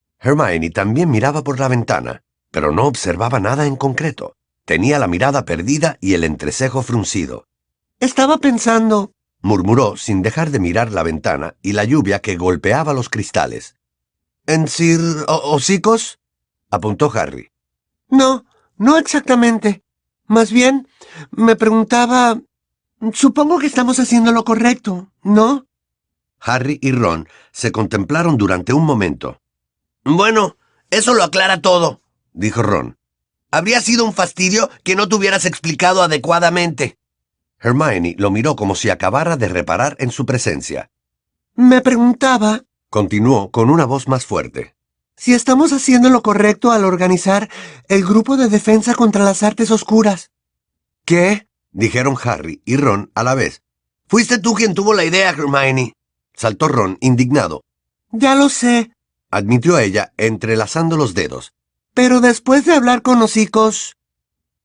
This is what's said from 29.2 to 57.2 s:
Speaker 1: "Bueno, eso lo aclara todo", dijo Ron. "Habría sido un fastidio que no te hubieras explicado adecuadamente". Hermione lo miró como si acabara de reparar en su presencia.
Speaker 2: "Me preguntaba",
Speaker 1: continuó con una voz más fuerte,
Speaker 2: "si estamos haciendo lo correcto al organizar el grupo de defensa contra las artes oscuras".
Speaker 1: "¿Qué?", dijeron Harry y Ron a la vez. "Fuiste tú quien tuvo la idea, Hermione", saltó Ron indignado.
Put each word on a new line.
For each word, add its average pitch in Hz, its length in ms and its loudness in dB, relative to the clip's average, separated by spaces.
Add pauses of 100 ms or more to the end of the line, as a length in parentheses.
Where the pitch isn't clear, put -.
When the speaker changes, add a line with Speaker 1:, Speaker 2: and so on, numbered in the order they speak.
Speaker 1:
"Bueno, 196 540 0 (320)
eso 220 240 0
lo 208 100 4
aclara 185 380 0
todo", 175 400 0 (320)
dijo 107 300 -2
Ron. 71 340 -2 (540)
"Habría 190 300 0
sido 233 240 0
un 220 80 -4
fastidio 185 560 -2 (140)
que 185 120 -2
no 202 120 0
te 208 80 -2
hubieras 190 300 -2
explicado 175 580 -2
adecuadamente". 165 920 -2 (600)
Hermione 120 580 0
lo 101 140 0
miró 120 240 -2
como 98 200 -2
si - 140 -4
acabara 135 480 -2
de 110 100 -2
reparar 90 520 -2
en 123 120 -4
su 123 140 -6
presencia. 80 640 -6 (640)
Speaker 2:
"Me 254 260 6
preguntaba", 240 800 2 (260)
Speaker 1:
continuó 104 600 0
con 117 180 2
una 156 160 4
voz 127 220 -4
más 131 180 -2
fuerte, 65 500 -8 (400)
Speaker 2:
"si - 180 2
estamos 262 380 2
haciendo 254 380 4
lo 247 120 4
correcto 208 500 2
al 214 120 2
organizar 185 640 0 (380)
el 196 180 2
grupo 220 300 2
de 254 140 2
defensa 214 440 2
contra 208 300 2
las 196 180 0
artes 214 300 0
oscuras". 214 600 0 (720)
Speaker 1:
"¿Qué?", 185 420 0 (240)
dijeron 123 520 -2
Harry 82 420 -6
y 120 120 -2
Ron 104 380 0
a 113 80 -2
la 131 120 0
vez. 107 280 -6 (440)
"Fuiste 233 320 0
tú 220 140 -2
quien 202 200 0
tuvo 202 200 0
la 180 120 2
idea, 185 240 0
Hermione", 139 640 -2 (400)
saltó 113 340 -2
Ron 104 320 0
indignado. 123 640 0 (480)